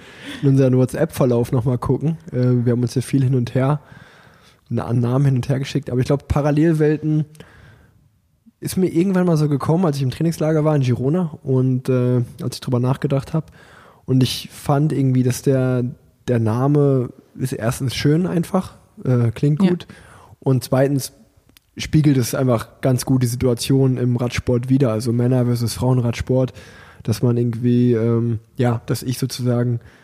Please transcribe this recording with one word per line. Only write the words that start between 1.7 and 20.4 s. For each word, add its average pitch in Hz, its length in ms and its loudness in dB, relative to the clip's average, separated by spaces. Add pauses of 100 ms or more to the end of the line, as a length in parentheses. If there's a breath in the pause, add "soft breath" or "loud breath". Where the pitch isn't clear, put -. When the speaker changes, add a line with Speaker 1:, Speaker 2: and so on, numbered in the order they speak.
Speaker 1:
gucken. 143 400 -2 (140)
Äh, 123 320 2
wir 120 80 2
haben 120 100 0
uns 117 120 -2
ja 123 80 -2
viel 135 200 0
hin 127 120 2
und 123 200 -2
her, 139 260 0 (880 loud breath)
na-, 117 180 -4
an 123 140 0
Namen 127 260 2
hin 135 100 2
und 123 120 -4
her 131 100 0
geschickt. 139 320 -6
Aber 123 100 -2
ich 127 60 0
glaub, 139 220 -2
Parallelwelten 151 960 2 (1300 loud breath)
ist - 180 -8
mir 185 120 2
irgendwann 180 380 2
mal 170 100 2
so 151 120 2
gekommen, 151 360 0
als 147 120 0
ich 139 60 -4
im 127 80 0
Trainingslager 160 540 -2
war 156 100 2
in 143 80 2
Girona 139 600 0
und, 131 460 0
äh, 123 340 2 (200)
als 123 140 -8
ich - 40 -14
drüber 127 200 -2
nachgedacht 135 540 -2
hab. - 180 -4 (520 loud breath)
Und 131 180 2
ich - 300 -2
fand 147 400 0
irgendwie, 131 300 2
dass 123 200 -2
der, 127 420 2 (420)
der 120 140 0
Name 135 680 2 (260)
ist 131 160 -6
erstens 117 420 -4
schön 156 320 0
einfach, 175 460 -2 (320)
äh, 120 280 2
klingt 147 300 0
Speaker 2:
Ja. 185 80 4
Speaker 1:
gut. 180 160 -4 (540 loud breath)